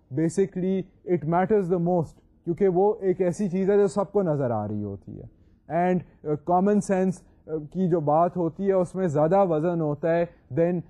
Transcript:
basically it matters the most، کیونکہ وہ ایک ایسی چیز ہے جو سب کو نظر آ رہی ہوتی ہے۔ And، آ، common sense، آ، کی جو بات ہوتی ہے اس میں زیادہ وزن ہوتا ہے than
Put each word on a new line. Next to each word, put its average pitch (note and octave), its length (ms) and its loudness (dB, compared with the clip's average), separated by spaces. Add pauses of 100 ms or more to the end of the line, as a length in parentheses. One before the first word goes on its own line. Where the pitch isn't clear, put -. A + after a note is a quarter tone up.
(140)
basically F#3 680 -2 (280)
it E3+ 200 -2
matters F#3 420 2
the F3 160 0
most، F3 260 0 (300)
کیونکہ E3+ 240 0
وہ F#3+ 320 2
ایک F#3+ 220 0
ایسی F3+ 280 -2
چیز F#3 200 0
ہے G3+ 80 4
جو G3+ 100 4
سب G3 240 -4
کو G3+ 100 0
نظر C#3+ 300 0
آ G#2+ 160 -2
رہی G#2 160 -6
ہوتی G2+ 360 -12
ہے۔ - 200 -20 (340)
And، F3+ 240 2 (260)
آ، D3+ 300 -2
common G3+ 240 4 (140)
sense، F#3 200 0 (360)
آ، - 40 -12 (200)
کی F3+ 180 0
جو E3+ 100 2
بات D#3+ 380 2
ہوتی F3+ 300 -4
ہے F#3+ 60 2
اس F3+ 220 0
میں F#3 120 -2
زیادہ D#3+ 380 4
وزن E3 360 0
ہوتا D#3 340 -2
ہے E3+ 100 0 (280)
than E3+ 260 0 (100)